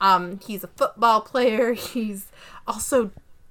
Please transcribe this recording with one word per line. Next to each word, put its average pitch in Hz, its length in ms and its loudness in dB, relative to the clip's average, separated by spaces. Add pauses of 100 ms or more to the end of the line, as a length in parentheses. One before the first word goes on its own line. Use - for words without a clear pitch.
Um, 185 440 2
he's 190 200 -10
a - 20 -16
football 226 540 2
player. 240 520 0
<laughs> - 0 -
He's 214 520 -6 (420)
also 233 440 -2 (400)